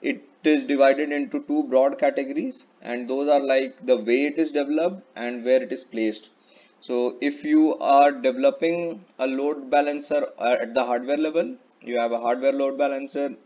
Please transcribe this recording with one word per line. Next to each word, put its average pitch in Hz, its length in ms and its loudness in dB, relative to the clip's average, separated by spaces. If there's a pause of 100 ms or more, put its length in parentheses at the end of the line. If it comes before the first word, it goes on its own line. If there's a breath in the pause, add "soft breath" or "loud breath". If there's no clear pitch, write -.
it 135 220 -4 (220)
is 151 220 2
divided 139 440 4
into 143 340 -4
two 147 180 -2
broad 131 360 2
categories, 143 680 -4 (160)
and 120 260 -8
those 135 220 -2
are 143 100 6
like 135 460 -2
the 127 100 4
way 117 300 2
it 147 120 -4
is 156 120 0
developed 151 520 -2 (140)
and 120 260 -8
where 127 200 4
it 113 100 -8
is 127 120 -10
placed. 110 440 -4 (540 soft breath)
So 123 400 -2
if 143 200 -4
you 156 360 4
are 139 340 6
developing 139 920 0 (160)
a 131 80 -2
load 135 440 -4
balancer 147 560 0 (120)
at 117 360 -2
the 127 100 2
hardware 123 320 -2
level, 160 400 -2 (240)
you 120 180 -4
have 117 140 0
a 117 80 -2
hardware 127 320 0
load 135 240 -2
balancer 139 580 -4 (120)